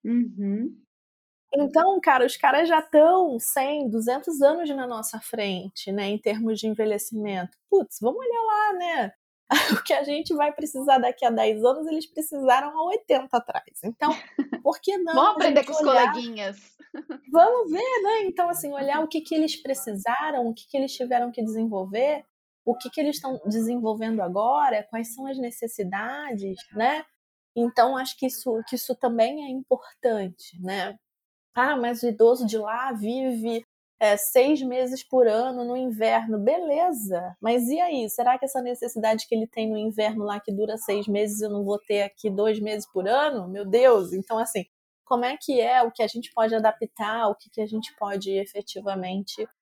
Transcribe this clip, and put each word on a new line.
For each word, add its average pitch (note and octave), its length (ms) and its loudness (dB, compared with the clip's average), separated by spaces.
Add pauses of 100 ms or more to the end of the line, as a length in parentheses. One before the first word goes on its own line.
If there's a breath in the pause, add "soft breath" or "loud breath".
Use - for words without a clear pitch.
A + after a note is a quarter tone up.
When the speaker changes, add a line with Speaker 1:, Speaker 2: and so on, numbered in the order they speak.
Speaker 1:
Uhum. G#3+ 800 -2 (720)
Speaker 2:
Então, D#4+ 440 4
cara, C4 240 6
os - 100 -2
caras D4 320 4
já D#4+ 140 4
tão D#4+ 580 6
cem, C#4 500 -2
duzentos B3 520 -2
anos D#4 280 4
na C4+ 160 -4
nossa A3 360 -8
frente, G3 720 -6
né, G3 160 -2
em G#3 120 -2
termos A3 400 -2
de A3 80 -4
envelhecimento. G#3 880 -4 (120)
Putz, F#4+ 320 2
vamos C4+ 180 0
olhar A#4 240 -2
lá, G#4+ 300 2
né? E4+ 380 -4 (380)
<laughs> - 320 2
O - 20 -14
que - 100 0
a C#4+ 100 2
gente D4 300 -2
vai D4 200 2
precisar C#4 460 2
daqui B3 260 -2
a A#3+ 40 6
dez A3 340 2
anos, D4 240 4
eles D#4 200 -4
precisaram C#4+ 680 0
há D#4+ 80 0
oitenta D#4 520 0
atrás. - 280 -4 (180)
Então, D4 380 -2 (160)
Speaker 1:
<laughs> - 260 -6
Speaker 2:
por D#4+ 180 2
que G4 160 0
não E4 300 4
Speaker 1:
Vamos G#4 100 2
Speaker 2:
a D4+ 40 0
Speaker 1:
aprender C#4+ 220 6
Speaker 2:
gente - 20 -2
Speaker 1:
com C#4 60 -8
os D#4 100 0
Speaker 2:
olhar? - 0 -
Speaker 1:
coleguinhas. A#3+ 960 2 (160)
<laughs> E4+ 140 -14 (200)
Speaker 2:
Vamos F#4 440 6
ver, A4+ 320 0
né? G#4+ 240 2
Então, F4 220 -2
assim, D#4+ 220 -4
olhar C#4+ 320 -2
o D#4 40 -4
que D#4 140 -4
que D#4+ 140 -6
eles D#4 200 0
precisaram, B3 920 -4
o A3+ 60 -4
que - 140 -16
que C#4+ 100 -4
eles C4+ 160 -2
tiveram A#3+ 380 -2
que A#3 120 -6
desenvolver, A3 800 -2 (420)
o A#3 100 0
que A#3+ 140 -12
que - 100 -8
eles D4 220 0
tão C4 240 -6
desenvolvendo A3 760 -2
agora, G#3+ 680 0
quais A3+ 240 -8
são C4 140 -12
as C4+ 100 -6
necessidades, A3+ 1200 -8 (160)
né? B3+ 320 0 (500)
Então, A#3+ 420 2
acho C4 200 -8
que - 80 -4
isso, B3 420 -4
que - 80 -6
isso B3 200 -6
também B3 500 0
é C#4 40 -12
importante, A3+ 1120 -4
né? F#3 360 -6 (580)
"Ah, C4 220 0
mas A#3+ 260 -2
o A#3+ 40 0
idoso A#3 400 4
de G#3+ 100 -2
lá A#3 360 -4
vive, A#3 720 -4 (360)
é, G#3 180 4
seis C4 440 2
meses B3+ 460 -4
por B3+ 200 6
ano A#3+ 380 0
no A#3+ 120 -4
inverno." A3+ 600 0
Beleza, B3+ 1000 0
mas A#3 280 0
e D4+ 100 -2
aí? C#4+ 300 -2
Será B3 280 2
que C4+ 80 -4
essa C4+ 160 -2
necessidade A3+ 680 -2
que A#3 80 0
ele A3 120 -2
tem A3 220 -4
no G#3+ 80 -2
inverno G#3+ 480 -2
lá, G#3 140 -4
que G#3 140 -8
dura G#3+ 240 -2
seis G#3 300 -2
meses, G#3 340 0
eu G#3+ 80 -4
não G#3 140 -4
vou G3+ 160 -2
ter G3+ 240 -2
aqui G3+ 260 -4
dois G#3+ 300 0
meses G#3+ 320 -6
por F#3 160 -2
ano? B3+ 400 0
Meu G3 180 -8
Deus! G#3 480 6
Então, G3 260 -4
assim, G#3+ 260 -4 (400)
como A#3+ 200 0
é C4+ 140 -4
que B3+ 220 0
é B3 220 4
o A#3 80 0
que A#3 120 -2
a G#3 40 0
gente A#3 260 -10
pode A3+ 220 2
adaptar, A3 760 0
o G#3 60 -2
que - 140 -20
que - 120 -8
a G#3+ 60 -4
gente A3 300 -8
pode G3+ 340 -4
efetivamente G3 1160 -6 (140)